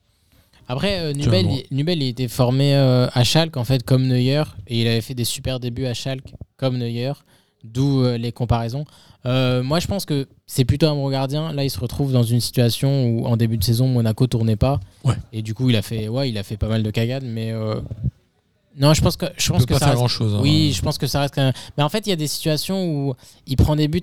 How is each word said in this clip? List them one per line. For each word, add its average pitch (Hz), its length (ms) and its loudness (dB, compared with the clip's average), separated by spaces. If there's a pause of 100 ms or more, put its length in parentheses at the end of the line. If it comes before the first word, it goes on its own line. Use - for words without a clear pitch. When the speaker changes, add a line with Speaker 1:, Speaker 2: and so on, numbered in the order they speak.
(680)
Speaker 1:
Après, 175 320 -2
euh, 156 120 -4
Speaker 2:
Tu 139 80 -4
Speaker 1:
Nubel, 180 260 4
Speaker 2:
vois, - 60 2
moi. 131 80 -2 (100)
Speaker 1:
il, 135 60 -4
Nubel, 156 260 0
il 131 60 0
était 123 200 -2
formé, 135 480 2
euh, 127 360 4
à 123 120 4
Schalke, 160 320 2
en 120 80 -2
fait, 131 180 0
comme 131 240 2
Neuer, 127 380 2 (240)
et 117 140 0
il 117 40 2
avait 117 140 2
fait 131 140 -8
des 120 100 -2
super 131 340 -6
débuts 123 280 -6
à 120 80 -4
Schalke, 135 380 -8 (240)
comme 127 220 -2
Neuer, 120 340 -4 (520)
d'où, 131 380 0
euh, 123 140 2
les 117 140 -4
comparaisons. 117 540 -2 (420)
Euh, 127 380 0
moi, 156 160 0
je - 80 -6
pense 196 160 -4
que 139 240 -2 (180)
c'est - 180 0
plutôt 147 220 2
un 151 80 2
bon 139 160 -2
gardien. 139 420 -4
Là, 139 120 -2
il 135 60 0
se - 100 -8
retrouve 135 320 -2
dans 123 100 6
une 117 180 2
situation 127 680 0
où, 117 180 0
en 120 100 2
début 113 220 0
de 101 60 0
saison, 120 240 2
Monaco 117 400 2
tournait 113 280 0
pas. 135 220 2 (240)
Speaker 2:
Ouais. 123 120 0 (180)
Speaker 1:
Et 110 100 -6
du 107 120 -6
coup, 127 160 0
il 117 60 4
a 98 60 2
fait, 110 260 -6
ouais, 127 220 -4
il 113 80 -6
a - 60 -6
fait 107 120 -10
pas 107 120 -2
mal 110 160 0
de 107 80 -2
cagades, 123 320 -2
mais, 113 260 -6
euh, 110 300 -4 (1000)
non, 147 160 6
je - 80 2
pense 175 140 2
que, 180 100 -6 (100)
je - 100 -2
Speaker 2:
Tu - 40 -2
Speaker 1:
pense 175 120 4
Speaker 2:
peux 120 40 4
Speaker 1:
que - 80 -2
Speaker 2:
pas 135 60 2
Speaker 1:
ça - 60 0
Speaker 2:
faire - 80 4
Speaker 1:
reste 120 40 0
Speaker 2:
grand-chose, 117 380 0
hein. 107 40 0
Speaker 1:
Oui, 151 320 4
je - 80 -4
pense 151 180 -2
que 143 100 -4
ça 143 120 -2
reste 143 140 -2
quand 143 80 0
même. 131 100 4 (240)
Mais 143 60 2
en 147 60 2
fait, 214 180 -4
il 202 40 -2
y - 20 2
a 175 40 0
des 151 120 -4
situations 180 580 -2
où 139 280 -2 (340)
il 131 80 -2
prend 151 180 4
des 151 140 2
buts 165 140 -2